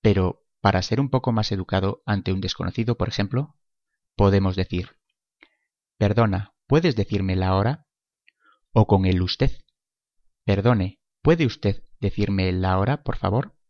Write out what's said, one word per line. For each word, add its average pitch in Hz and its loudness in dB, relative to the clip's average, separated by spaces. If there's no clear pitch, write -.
Pero, 98 2
para 98 2
ser 113 -4
un 139 -2
poco 127 -2
más 110 -2
educado 95 -4
ante 98 -2
un 95 -2
desconocido, 101 -4
por - -4
ejemplo, 120 -4
podemos 98 2
decir, 90 -6
"Perdona, 104 0
¿puedes 147 2
decirme 98 -2
la 92 0
hora?". 110 -2
O 110 4
con 95 2
el 92 2
usted, - -2
"Perdone, 101 0
¿puede 160 4
usted - -2
decirme 98 -2
la 92 0
hora, 123 -2
por - -6
favor?". 98 -4